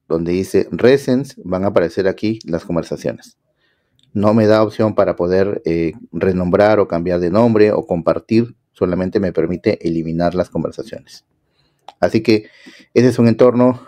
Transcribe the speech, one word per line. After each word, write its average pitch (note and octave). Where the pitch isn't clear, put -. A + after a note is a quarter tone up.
donde E2+
dice F#2+
Recents, C3+
van F#2
a G2+
aparecer F#2+
aquí G#2+
las E2
conversaciones. D#2+
No G#2
me A2
da A2
opción G#2+
para F#2
poder, F#2+
eh, E2
renombrar F#2+
o F#2+
cambiar F2
de F2
nombre G#2+
o -
compartir, F2+
solamente F#2
me F2+
permite E2+
eliminar E2
las F2
conversaciones. -
Así F2+
que G#2+
ese B2
es B2
un A#2
entorno, B2